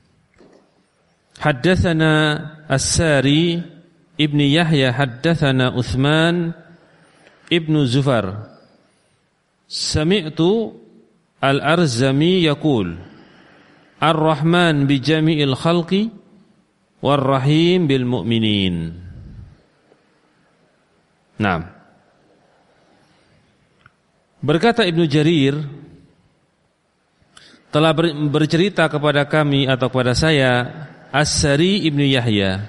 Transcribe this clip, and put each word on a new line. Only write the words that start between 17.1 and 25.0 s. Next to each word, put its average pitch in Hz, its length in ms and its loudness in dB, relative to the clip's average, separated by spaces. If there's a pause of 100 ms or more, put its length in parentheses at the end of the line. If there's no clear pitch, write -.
bil 135 240 0
mu'minin." 95 960 -2 (2250)
Naam. 90 320 -2 (2750)
Berkata 180 480 0
Ibnu 170 160 0